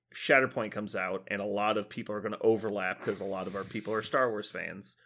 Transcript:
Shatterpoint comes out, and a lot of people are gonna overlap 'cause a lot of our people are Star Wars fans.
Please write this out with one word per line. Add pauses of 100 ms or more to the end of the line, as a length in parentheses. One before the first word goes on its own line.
(160)
Shatterpoint
comes
out,
and
a
lot
of
people
are
gonna
overlap
'cause
a
lot
of
our
people
are
Star
Wars
fans. (100)